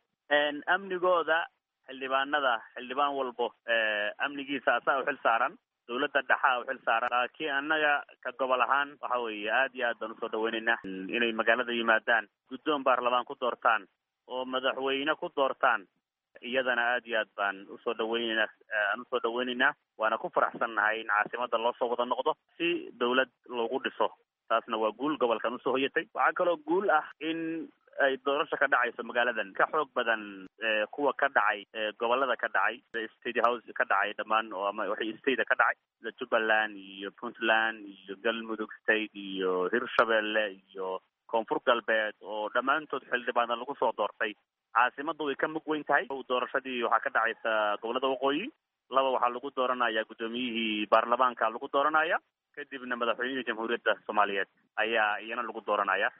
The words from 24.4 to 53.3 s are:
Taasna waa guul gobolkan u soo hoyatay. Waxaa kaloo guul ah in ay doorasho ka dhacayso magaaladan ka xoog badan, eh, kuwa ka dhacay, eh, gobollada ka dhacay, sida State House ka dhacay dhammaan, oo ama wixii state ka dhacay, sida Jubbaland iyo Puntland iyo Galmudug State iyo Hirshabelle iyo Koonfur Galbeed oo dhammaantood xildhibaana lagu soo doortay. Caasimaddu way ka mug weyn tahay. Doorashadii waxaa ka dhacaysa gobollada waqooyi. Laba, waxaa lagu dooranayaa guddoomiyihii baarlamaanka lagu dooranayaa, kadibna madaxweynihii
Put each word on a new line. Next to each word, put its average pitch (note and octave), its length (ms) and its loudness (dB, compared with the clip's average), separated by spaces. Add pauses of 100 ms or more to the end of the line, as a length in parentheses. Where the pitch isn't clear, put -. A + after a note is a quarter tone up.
Taasna A2+ 280 0
waa A2 140 2
guul C#3 260 -4
gobolkan A#2 360 0
u B2 60 -8
soo C3+ 120 -2
hoyatay. C3+ 420 -2
Waxaa D3+ 200 2
kaloo F3 300 0
guul F3+ 260 0
ah D3+ 160 2 (140)
in D#3+ 480 -6 (340)
ay C3+ 240 4
doorasho D3 320 0
ka C#3 100 2
dhacayso B2 380 0
magaaladan A#2 480 -2
ka - 160 2
xoog D3+ 240 -4
badan, G#2 540 -2 (180)
eh, G#2+ 240 2
kuwa C#3 240 0
ka C#3 160 2
dhacay, G#2+ 320 2 (120)
eh, G#2+ 260 -4
gobollada B2 360 2
ka A#2 140 -2
dhacay, G#2 320 0 (100)
sida A2 160 -4 (120)
State A#2+ 260 -4
House A#2+ 240 0
ka A#2+ 160 0
dhacay G2+ 320 2
dhammaan, A2 340 0
oo G2 140 -4
ama G2+ 240 -2
wixii A2 320 -4
state A#2+ 240 0
ka - 100 0
dhacay, A#2 220 4 (240)
sida A2+ 160 -8
Jubbaland A2 580 0
iyo G2 360 -12
Puntland A2 720 -2
iyo G2 320 -16
Galmudug A2 540 -4 (100)
State G#2+ 320 0
iyo F#2 560 -2
Hirshabelle G#2+ 880 2 (160)
iyo F#2+ 260 -6 (300)
Koonfur A#2 360 -2
Galbeed A2+ 500 2 (100)
oo G#2+ 240 -6
dhammaantood C3+ 560 -2
xildhibaana A#2+ 500 0
lagu B2+ 220 -8
soo A#2+ 200 2
doortay. G#2+ 360 -2 (400)
Caasimaddu C#3+ 520 0
way C3+ 100 -2
ka - 120 0
mug D#3 200 -6
weyn D3+ 180 -2
tahay. C#3+ 240 2
Doorashadii C3 720 -2
waxaa A2+ 160 2
ka - 140 -4
dhacaysa A2 640 0
gobollada B2+ 320 -2
waqooyi. C#3 400 0 (400)
Laba, C3+ 240 2
waxaa A#2+ 160 2
lagu B2 260 -6
dooranayaa B2 540 0
guddoomiyihii A2+ 800 -4
baarlamaanka A#2 600 2
lagu A#2+ 240 -8
dooranayaa, D#3 460 2 (360)
kadibna B2+ 400 -8
madaxweynihii A#2+ 520 -2